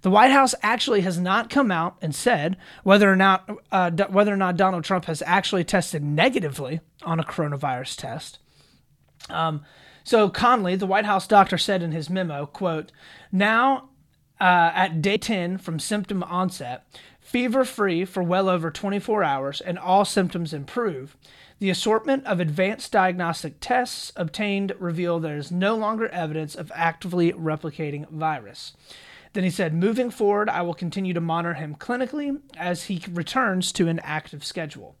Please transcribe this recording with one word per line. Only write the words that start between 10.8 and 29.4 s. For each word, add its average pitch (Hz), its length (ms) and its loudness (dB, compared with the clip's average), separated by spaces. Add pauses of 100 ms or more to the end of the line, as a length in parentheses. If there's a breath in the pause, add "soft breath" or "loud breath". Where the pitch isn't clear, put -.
White 196 180 2
House 214 240 0
doctor, 196 300 6
said 185 260 0
in 165 80 -4
his 156 180 -6
memo, 160 360 -4
quote, 165 480 -6 (360 loud breath)
"Now, 226 600 2 (500)
uh, 175 340 6
at 170 280 0
day 202 160 2
ten 190 400 -2
from 165 220 -6
symptom 202 440 -4
onset, 175 640 -4 (320 loud breath)
fever-free 226 840 0
for 185 180 -4
well 185 240 2
over 165 240 0
twenty-four 202 520 -2
hours, 139 360 -2
and 175 180 -6
all 185 280 4
symptoms 175 480 -2
improve. 147 640 -6 (420 loud breath)
The 190 120 0
assortment 226 540 0
of 196 140 -2
advanced 180 520 -2
diagnostic 180 680 0
tests - 560 -4
obtained 196 640 -4
reveal 175 400 -2
there 156 160 -6
is 147 160 -8
no 190 240 0
longer 220 340 -2
evidence 156 460 -6
of 156 180 -12
actively 170 600 0
replicating 151 760 -6
virus." 151 680 -6 (560 loud breath)
Then 185 100 -2